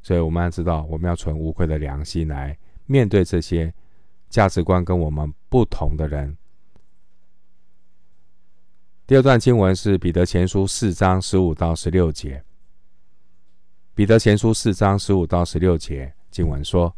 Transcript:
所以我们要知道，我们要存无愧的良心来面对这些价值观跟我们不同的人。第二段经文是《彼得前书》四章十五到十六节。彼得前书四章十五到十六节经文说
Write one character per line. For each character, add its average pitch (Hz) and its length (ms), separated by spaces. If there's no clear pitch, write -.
所 90 140
以 - 20
我 82 100
们 85 140
要 87 80
知 82 140
道， 80 260
我 80 80
们 87 100
要 85 60
存 78 240
无 80 140
愧 87 120
的 78 140
良 71 260
心 82 220
来 71 320
面 135 220
对 95 160
这 85 160
些 82 320
价 101 200
值 87 160
观 90 200
跟 90 140
我 80 100
们 73 240
不 123 160
同 78 320
的 76 120
人。 71 280
第 135 100
二 131 60
段 131 160
经 120 180
文 95 180
是 98 220
《彼 87 160
得 90 140
前 90 200
书》 95 200
四 95 260
章 92 300
十 - 160
五 87 160
到 82 180
十 82 160
六 85 220
节。 69 340
彼 104 100
得 113 140
前 104 180
书 113 160
四 107 220
章 98 240
十 98 160
五 87 100
到 87 200
十 82 160
六 87 180
节 67 340
经 85 140
文 73 180
说 87 340